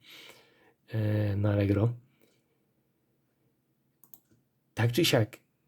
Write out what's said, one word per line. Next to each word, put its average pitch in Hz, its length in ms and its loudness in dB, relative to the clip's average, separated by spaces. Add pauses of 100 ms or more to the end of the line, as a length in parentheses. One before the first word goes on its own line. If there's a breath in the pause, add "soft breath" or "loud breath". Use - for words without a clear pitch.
(880 loud breath)
e, 107 480 -2
na 101 160 0
Allegro. 101 400 2 (2750 soft breath)
Tak 117 180 0
czy 165 120 0
siak, - 340 0 (300)